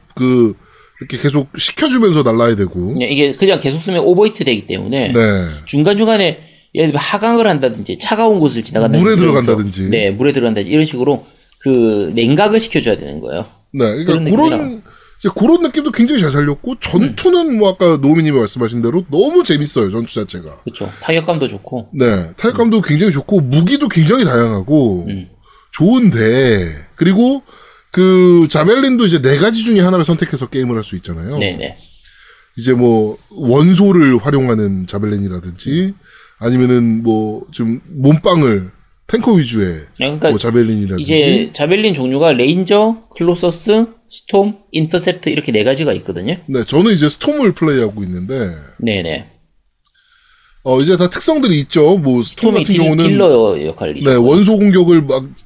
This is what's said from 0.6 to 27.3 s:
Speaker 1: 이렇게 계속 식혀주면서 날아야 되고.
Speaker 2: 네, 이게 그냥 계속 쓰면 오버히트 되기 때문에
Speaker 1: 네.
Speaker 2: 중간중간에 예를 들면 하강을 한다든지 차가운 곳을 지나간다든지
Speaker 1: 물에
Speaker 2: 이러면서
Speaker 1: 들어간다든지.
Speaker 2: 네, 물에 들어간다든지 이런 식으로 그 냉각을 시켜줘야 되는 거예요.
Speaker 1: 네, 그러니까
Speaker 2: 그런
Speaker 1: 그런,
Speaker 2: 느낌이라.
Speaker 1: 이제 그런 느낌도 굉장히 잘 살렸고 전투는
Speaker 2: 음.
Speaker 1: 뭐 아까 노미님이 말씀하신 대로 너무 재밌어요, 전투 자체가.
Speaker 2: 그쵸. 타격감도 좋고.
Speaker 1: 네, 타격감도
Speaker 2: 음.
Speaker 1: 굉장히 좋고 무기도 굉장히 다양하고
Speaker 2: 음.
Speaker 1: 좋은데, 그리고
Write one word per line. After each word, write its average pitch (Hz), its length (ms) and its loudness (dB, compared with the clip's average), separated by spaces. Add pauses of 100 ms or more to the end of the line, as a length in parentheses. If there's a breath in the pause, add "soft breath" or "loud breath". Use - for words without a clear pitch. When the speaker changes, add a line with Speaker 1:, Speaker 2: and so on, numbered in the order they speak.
Speaker 1:
이렇게 135 180 -10
계속 143 380 -2
식혀주면서 226 680 0
날아야 117 320 2
되고. 92 420 -4
Speaker 2:
네, 123 80 -4
이게 139 260 0
그냥 190 280 0
계속 151 200 -4
쓰면 175 240 -4
오버히트 202 400 2
되기 110 220 -4
때문에 104 460 -4
Speaker 1:
네. 104 340 0 (200)
Speaker 2:
중간중간에 196 720 0 (340 soft breath)
예를 156 140 2
들면 143 120 -2
하강을 226 460 0
한다든지 131 540 -2
차가운 220 400 0
곳을 117 240 0
지나간다든지 113 400 0
Speaker 1:
물에 220 160 2
Speaker 2:
이러면서 139 260 2
Speaker 1:
들어간다든지. 101 440 -2
Speaker 2:
네, 107 200 0
물에 127 220 0
들어간다든지 110 400 -2
이런 156 120 2
식으로 131 420 -4 (340 soft breath)
그 110 540 0
냉각을 170 460 2
시켜줘야 120 380 -2
되는 73 220 -12
거예요. 73 260 -8 (260)
Speaker 1:
네, 131 120 -2 (200)
그러니까 180 80 0
Speaker 2:
그런 165 120 -2
Speaker 1:
그런, 254 260 2
Speaker 2:
느낌이라. 269 320 -6 (380 soft breath)
Speaker 1:
이제 202 80 -2 (100)
그런 330 240 2
느낌도 294 300 -4
굉장히 240 280 2
잘 156 100 0
살렸고 147 500 -2
전투는 277 760 0
Speaker 2:
음. 220 40 0
Speaker 1:
뭐 202 120 2
아까 175 280 2
노미님이 151 420 2
말씀하신 117 420 -4
대로 156 280 -2
너무 277 340 2
재밌어요, 143 480 -2
전투 117 200 -6
자체가. 90 520 -10
Speaker 2:
그쵸. - 260 -10 (100)
타격감도 160 480 -2
좋고. 107 460 -14
Speaker 1:
네, 104 420 0
타격감도 233 420 0
Speaker 2:
음. 185 60 0
Speaker 1:
굉장히 160 280 2
좋고 151 280 0
무기도 175 480 0
굉장히 190 360 2
다양하고 113 840 0
Speaker 2:
음. 95 200 -10 (440 soft breath)
Speaker 1:
좋은데, 127 960 2 (280)
그리고 240 460 2 (500 soft breath)